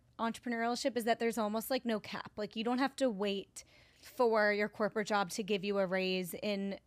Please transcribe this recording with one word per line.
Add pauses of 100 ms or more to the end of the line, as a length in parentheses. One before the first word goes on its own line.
(200)
entrepreneurship
is
that
there's
almost,
like,
no
cap.
Like,
you
don't
have
to
wait (380)
for
your
corporate
job
to
give
you
a
raise
in